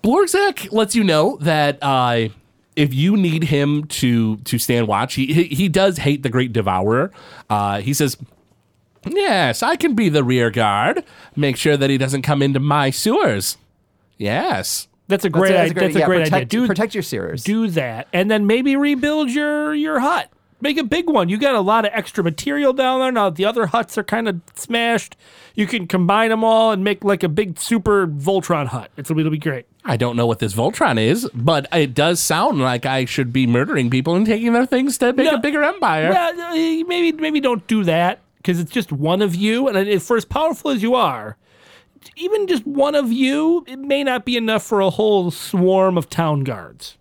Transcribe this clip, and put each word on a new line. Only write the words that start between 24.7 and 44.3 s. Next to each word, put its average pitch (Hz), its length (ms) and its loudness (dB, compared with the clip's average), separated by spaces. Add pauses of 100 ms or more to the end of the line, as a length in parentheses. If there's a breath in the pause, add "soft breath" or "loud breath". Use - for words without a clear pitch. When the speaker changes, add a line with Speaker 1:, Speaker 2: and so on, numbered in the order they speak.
Speaker 2:
You 208 120 0
can 196 200 -4
combine 196 440 2
'em 220 140 0
all 220 280 4
and 190 120 -2
make, 202 200 -2
like, 196 180 2
a 180 60 0
big 165 300 -2
super 202 480 2
Voltron 156 600 -2
hut. 117 320 -10
It's, 139 120 -10
it'll 156 200 0
be 156 80 -2
great. 139 260 -6 (200)
Speaker 1:
I 156 120 -2
don't 120 180 -2
know 120 120 2
what 117 140 0
this 107 140 -2
Voltron 135 460 0
is, 180 320 2
but 139 400 0
it 147 220 0
does 165 260 2
sound 170 400 0
like 127 240 0
I 131 220 -2
should 123 260 -4
be 131 140 2
murdering 127 420 0
people 131 260 0
and 208 120 2
taking 226 260 0
their 240 140 2
things 262 320 0
to 247 160 2
make 262 160 2
Speaker 2:
No. 294 60 2
Speaker 1:
a 226 40 -2
bigger 294 220 0
empire. 240 480 0
Speaker 2:
Well, 349 280 0
uh, 339 160 -6 (320)
maybe, 349 260 0
maybe 311 280 -2
don't 247 260 -2
do 220 180 0
that, 170 340 0 (260)
'cause 175 160 0
it's 160 120 -6
just 226 200 -4
one 160 300 0
of 185 120 0
you. 220 340 0
And 202 200 0
if, 196 140 2
for 233 160 0
as - 80 -6
powerful 302 440 -2
as 233 120 -2
you 233 120 2
are, 123 420 -2 (800 soft breath)
even 392 300 -2
just 320 200 -2
one 285 280 0
of 277 180 2
you, 285 540 2
it 262 120 -14
may 277 260 0
not 254 200 -2
be 247 120 -2